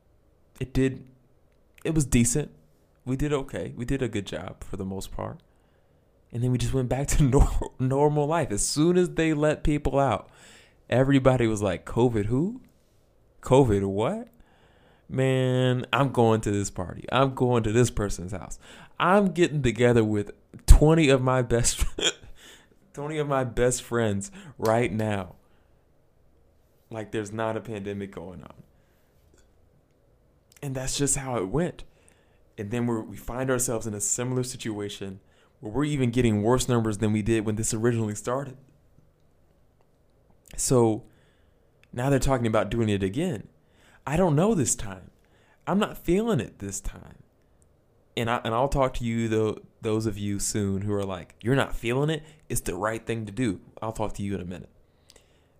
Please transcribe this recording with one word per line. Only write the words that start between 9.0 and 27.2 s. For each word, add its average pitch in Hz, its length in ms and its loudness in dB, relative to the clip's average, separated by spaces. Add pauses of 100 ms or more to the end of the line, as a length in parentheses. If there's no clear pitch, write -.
they 160 240 2
let 151 300 0
people 147 340 2
out, 127 300 0 (600)
everybody 131 580 4
was 107 160 0
like, 92 220 -2
"covid 113 420 2
who? 165 340 -2 (800)
covid 117 440 4
what? 120 440 -2 (800)
Man, 127 840 2
I'm 123 180 2
going 113 300 4
to 107 100 -2
this 101 200 -2
party. 85 420 -8
I'm 131 220 2
going 123 300 2
to 107 80 -2
this 120 180 4
person's 92 420 -4
house. - 260 -12 (400)
I'm 190 340 4
getting 151 300 2
together 120 400 4
with 104 300 0 (340)
twenty 156 420 4
of 131 140 2
my 127 200 0
best, 120 420 -2 (520)
<laughs> - 580 -20
twenty 151 240 -8
of 147 100 -4
my 135 160 0
best 120 380 0
friends 107 500 -2 (260)
right 113 340 2
now." 104 440 -4 (1500)
Like 110 220 -10
there's 104 200 -6